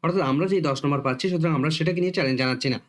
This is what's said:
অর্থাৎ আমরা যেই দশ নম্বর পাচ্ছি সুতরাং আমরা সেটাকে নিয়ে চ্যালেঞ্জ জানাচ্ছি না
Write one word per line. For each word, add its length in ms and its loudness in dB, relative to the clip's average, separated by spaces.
অর্থাৎ 200 0
আমরা 260 2
যেই 200 2
দশ 160 0
নম্বর 220 2
পাচ্ছি 220 -2
সুতরাং 260 0
আমরা 160 2
সেটাকে 300 0
নিয়ে 160 0
চ্যালেঞ্জ 220 0
জানাচ্ছি 320 0
না 80 -2